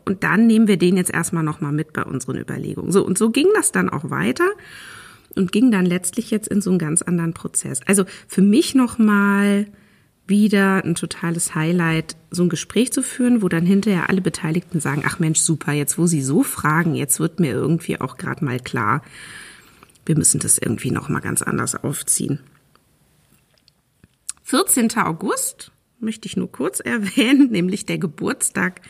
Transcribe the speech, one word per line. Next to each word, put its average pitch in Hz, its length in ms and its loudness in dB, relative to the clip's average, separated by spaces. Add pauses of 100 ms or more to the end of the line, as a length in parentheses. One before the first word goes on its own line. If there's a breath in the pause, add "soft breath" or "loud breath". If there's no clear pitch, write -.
Und 190 180 -4
dann 190 240 4
nehmen 220 200 6
wir 202 100 4
den 180 200 4
jetzt 180 160 0
erstmal 165 300 -2
nochmal 151 280 -4
mit 151 220 -4
bei - 100 -4
unseren - 340 -6
Überlegungen. - 540 -8
So, 190 140 4
und 185 120 -2
so 220 120 2
ging 269 240 2
das 427 180 2
dann 185 180 0
auch - 200 -6
weiter 220 400 0 (840 loud breath)
und 185 160 0
ging 240 180 4
dann 190 160 2
letztlich 185 460 -2
jetzt 214 160 -2
in 202 140 0
so 190 80 -2
einen 185 100 4
ganz 160 220 -2
anderen 165 320 -2
Prozess. - 520 -8
Also 190 200 4 (220 loud breath)
für - 140 2
mich 208 320 4
nochmal 202 960 2 (600 soft breath)
wieder 196 560 4
ein 170 100 0
totales 170 600 -6
Highlight, 160 600 0 (160)
so 175 120 0
ein 175 60 4
Gespräch 190 440 -2
zu 269 80 -2
führen, 247 400 2
wo 185 80 0
dann 170 160 0
hinterher 196 440 2
alle 190 120 2
Beteiligten 170 580 -2
sagen, 143 260 -2
ach - 140 -4
Mensch, 160 200 2
super, 147 340 0
jetzt 147 240 -2
wo 165 80 2
Sie 170 160 2
so 139 220 2
fragen, 160 520 0
jetzt 135 240 -2
wird 156 200 -2
mir 156 120 2
irgendwie - 480 -2
auch - 180 -6
grad 131 240 -6
mal 127 180 -2
klar, 120 420 -2 (1040 loud breath)
wir 165 100 2
müssen - 240 2
das - 180 0
irgendwie - 340 -2
nochmal - 300 -2
ganz - 200 -4
anders - 340 -4
aufziehen. - 640 -4 (2000)
Vierzehnter - 640 0
August - 640 -6 (280)
möchte 220 280 -8
ich - 100 -6
nur 185 140 -4
kurz - 280 -4
<laughs> - 40 -12
erwähnen, 240 680 2
nämlich 185 340 -2
der 165 120 -4
Geburtstag 180 920 -4